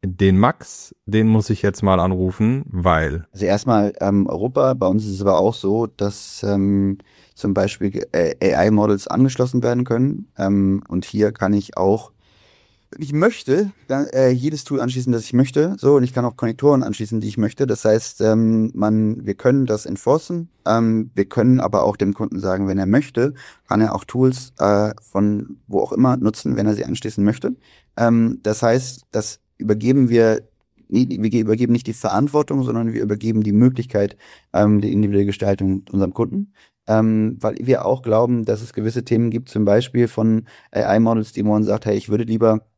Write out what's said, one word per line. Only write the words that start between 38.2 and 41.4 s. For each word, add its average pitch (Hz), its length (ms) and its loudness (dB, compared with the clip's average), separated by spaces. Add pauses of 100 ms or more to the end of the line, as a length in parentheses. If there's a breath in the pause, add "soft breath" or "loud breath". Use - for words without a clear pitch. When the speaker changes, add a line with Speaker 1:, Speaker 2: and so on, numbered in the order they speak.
Speaker 2:
dass 107 180 -2
es 117 100 -16
gewisse 113 320 -4
Themen 117 260 0
gibt, 120 180 -6
zum 107 160 -2
Beispiel 117 440 2
von 110 380 0 (260 loud breath)
A-I-Models, 110 600 0
die 104 120 -4